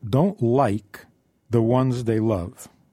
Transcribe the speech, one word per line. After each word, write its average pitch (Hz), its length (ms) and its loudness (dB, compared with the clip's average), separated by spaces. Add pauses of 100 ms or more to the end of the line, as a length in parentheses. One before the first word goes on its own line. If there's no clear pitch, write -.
don't 175 320 0
like 117 640 -2 (440)
the 117 120 2
ones 123 440 0
they 110 160 0
love. 101 480 -4 (240)